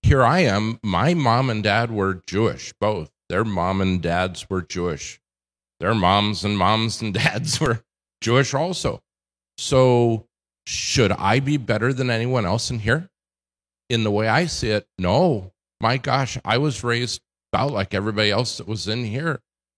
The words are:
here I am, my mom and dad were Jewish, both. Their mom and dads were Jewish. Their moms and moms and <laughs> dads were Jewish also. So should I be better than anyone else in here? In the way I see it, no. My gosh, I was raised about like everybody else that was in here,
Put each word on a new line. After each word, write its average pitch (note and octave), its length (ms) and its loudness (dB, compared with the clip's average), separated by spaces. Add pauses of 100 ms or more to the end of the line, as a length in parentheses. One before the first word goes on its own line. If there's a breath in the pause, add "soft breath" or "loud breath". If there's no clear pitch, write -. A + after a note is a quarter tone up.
here C3+ 220 6
I C#3+ 160 4
am, A2 420 0
my G#2 320 2
mom C3 360 2
and G#2+ 140 -2
dad A2 280 2
were F#2+ 340 -2
Jewish, - 540 -2
both. G2+ 320 -2 (180)
Their G2 160 0
mom F#2+ 340 -2
and F#2 220 2
dads F2 480 -2
were F#2+ 120 -4
Jewish. F2 600 -8 (600)
Their G#2 140 0
moms G2+ 500 2
and G#2 120 0
moms G#2+ 440 0
and G#2+ 120 -6
<laughs> - 20 -4
dads C3+ 440 -2
were D3 240 -2 (380)
Jewish B2 320 2
also. D3+ 480 -4 (560)
So A#2+ 720 4 (400)
should - 440 2
I G#2 280 2
be C#3+ 180 0
better A2+ 340 0
than B2+ 200 -2
anyone A#2 340 0
else G#2 240 -2
in A#2+ 100 -4
here? C3 300 0 (800)
In A2+ 140 2
the G#2+ 80 2
way G#2 160 0
I C3+ 180 2
see B2 240 -4
it, G#2 180 -2 (120)
no. G2+ 520 2 (300)
My A#2 160 2
gosh, C3 480 -2
I A2+ 140 2
was D3 240 -2
raised A#2+ 360 -2 (320)
about A#2 200 0
like G2+ 240 -4
everybody G#2 340 0
else A2+ 280 0
that E2 100 -14
was G#2 200 -6
in A#2 180 -4
here, C3+ 360 -4 (360)